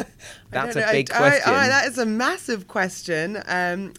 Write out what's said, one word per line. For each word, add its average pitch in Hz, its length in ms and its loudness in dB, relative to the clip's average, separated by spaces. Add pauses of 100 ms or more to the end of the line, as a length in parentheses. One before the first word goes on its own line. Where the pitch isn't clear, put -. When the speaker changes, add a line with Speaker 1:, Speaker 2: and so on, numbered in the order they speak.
(500)
Speaker 1:
That's 139 260 -4
Speaker 2:
don't - 80 -2
Speaker 1:
a - 20 0
Speaker 2:
know. 220 80 2
Speaker 1:
big - 180 2
Speaker 2:
I, - 40 -2
I, - 20 2
Speaker 1:
question. 277 360 4
Speaker 2:
that 269 340 4
is 240 100 -6
a 247 80 0
massive 226 640 -2
question. 185 800 -4
Um, 180 500 -2